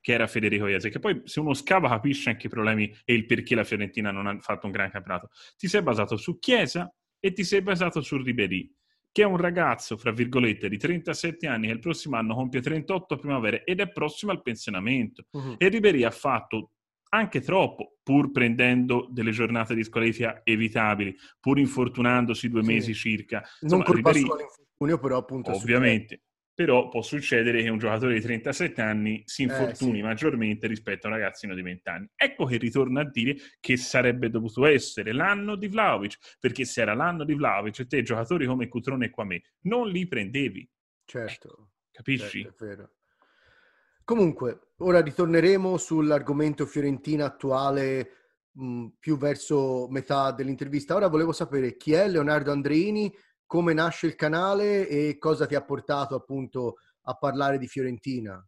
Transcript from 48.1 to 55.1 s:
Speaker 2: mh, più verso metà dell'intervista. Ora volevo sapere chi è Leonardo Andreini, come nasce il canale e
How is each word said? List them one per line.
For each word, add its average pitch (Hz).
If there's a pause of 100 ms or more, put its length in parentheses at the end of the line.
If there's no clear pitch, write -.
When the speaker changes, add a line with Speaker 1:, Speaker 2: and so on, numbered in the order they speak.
Speaker 2:
mh, 123 (120)
più 156
verso 135
metà 135
dell'intervista. 139
Ora 196
volevo 160
sapere 139
chi 151
è 190
Leonardo 147
Andreini, 175 (340)
come 170
nasce 160
il 156
canale 196
e 147